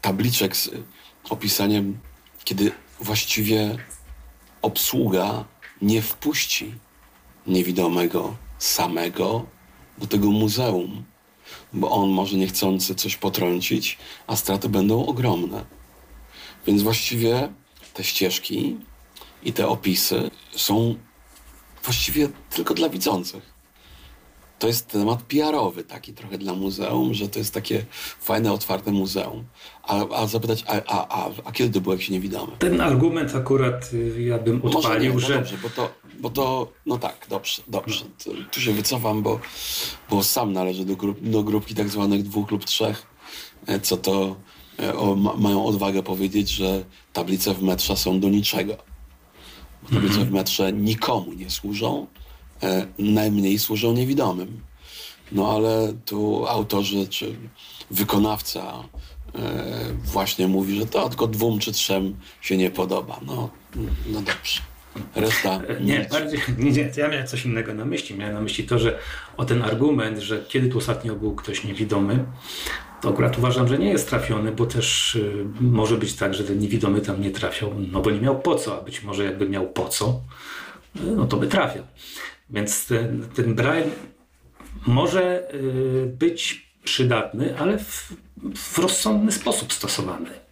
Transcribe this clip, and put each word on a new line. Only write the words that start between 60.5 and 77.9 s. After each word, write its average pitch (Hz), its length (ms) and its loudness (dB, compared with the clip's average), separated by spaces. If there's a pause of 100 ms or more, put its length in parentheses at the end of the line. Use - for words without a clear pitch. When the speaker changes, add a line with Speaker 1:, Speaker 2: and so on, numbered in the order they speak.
Speaker 1:
że 110 80 0
to 127 220 0
tylko 123 180 0
dwóm 110 320 2
czy 107 140 -2
trzem 95 440 0 (240)
się - 160 0
nie 92 140 4
podoba. 92 560 -2
No, 123 240 -4 (560)
no 107 160 -2
dobrze. - 380 -4 (540)
Reszta 104 540 2
Speaker 2:
E, - 120 -4
nie, 101 180 4
Speaker 1:
nic. 104 120 -2
Speaker 2:
bardziej, 156 300 0 (180)
<laughs> - 0 -
nie, 139 380 4
ja 147 120 2
miałem 139 180 -2
coś - 180 -6
innego 113 300 -2
na 107 100 -6
myśli. 147 340 -4
Miałem 104 160 -4
na 104 60 -4
myśli 107 240 -2
to, 120 140 2
że 113 200 2 (380)
o 127 80 -2
ten 120 180 2
argument, 113 560 2
że 107 300 -4
kiedy 127 200 2
tu 123 100 2
ostatnio 110 380 -2
był 104 180 -2
ktoś - 300 -6
niewidomy, 104 600 0 (800)
to - 80 0
akurat - 280 2
uważam, 123 300 4
że 135 100 4
nie 190 100 4
jest 190 200 2
trafiony, 110 440 0
bo 117 140 2
też, - 480 0
y, 101 320 0 (140)
może 113 360 6
być 107 180 0
tak, 95 200 0
że 104 100 -2
ten 98 140 0
niewidomy 104 420 4
tam 101 220 -2
nie 98 80 2
trafiał, 98 420 -4 (200)